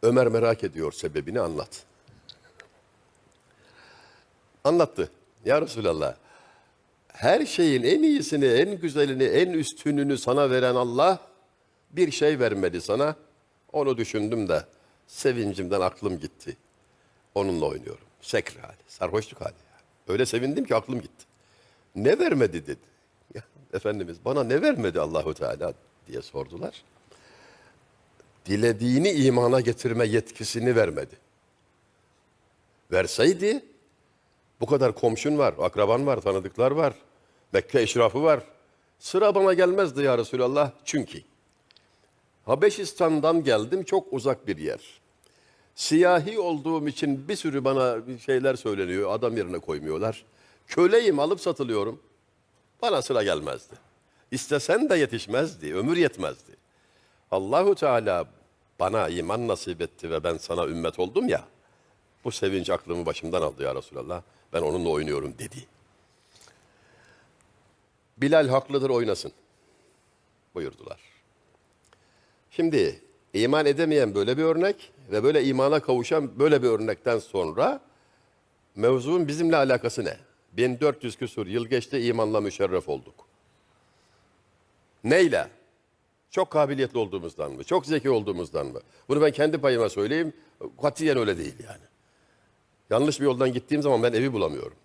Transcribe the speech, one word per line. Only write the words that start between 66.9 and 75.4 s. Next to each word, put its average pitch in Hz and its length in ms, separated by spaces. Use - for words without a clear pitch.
"Bilal 147 300
haklıdır, 135 420
oynasın." 117 420
buyurdular. - 440
Şimdi 143 500
iman 135 320
edemeyen 143 500
böyle 104 220
bir 156 60
örnek 165 480
ve 104 120
böyle 143 200